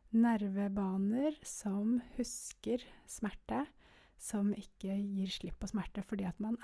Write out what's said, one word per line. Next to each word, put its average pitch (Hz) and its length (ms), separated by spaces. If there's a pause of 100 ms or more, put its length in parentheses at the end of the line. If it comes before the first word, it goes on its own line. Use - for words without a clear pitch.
(120)
nervebaner 202 1300
som 208 540 (180)
husker - 680 (220)
smerte, 226 600 (520)
som 202 360
ikke 196 420
gir 196 340
slipp - 300
på 196 100
smerte, 202 320
fordi 196 240
at 175 140
man 220 240